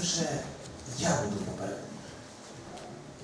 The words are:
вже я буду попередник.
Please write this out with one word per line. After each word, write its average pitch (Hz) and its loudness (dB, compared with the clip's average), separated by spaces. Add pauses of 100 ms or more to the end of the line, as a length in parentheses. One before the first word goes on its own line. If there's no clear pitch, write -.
вже 170 4 (720)
я - 8 (140)
буду 208 2 (100)
попередник. - -2 (1400)